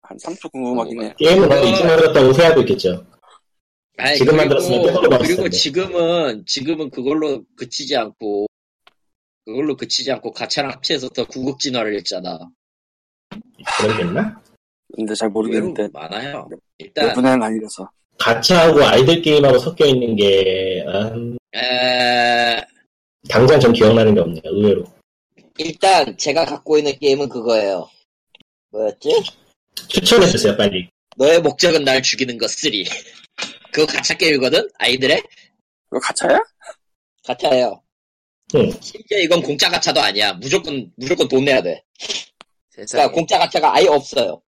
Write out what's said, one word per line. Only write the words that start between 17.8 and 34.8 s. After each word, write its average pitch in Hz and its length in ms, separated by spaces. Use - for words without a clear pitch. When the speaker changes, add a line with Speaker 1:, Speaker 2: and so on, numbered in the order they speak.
Speaker 2:
가차하고 147 680
아이들 131 380
게임하고 143 360
섞여 156 280
있는 123 300
게, 95 680
음, 117 500
Speaker 3:
에, 120 1040
Speaker 2:
당장 131 280
전 120 140
기억나는 110 420
게 90 60
없네요. 85 240
의외로. 101 400
Speaker 3:
일단 156 600
제가 156 260
갖고 151 320
있는 143 220
게임은 139 320
그거예요. 107 580
뭐였지? 110 520
Speaker 2:
추천해주세요, 170 680
빨리. 95 320
Speaker 3:
너의 160 240
목적은 156 440
날 131 180
죽이는 123 360
것 107 120
쓰리. 107 340
<laughs> - 880
그거 - 200
가챠 - 260
게임이거든? 156 500
아이들의? 123 420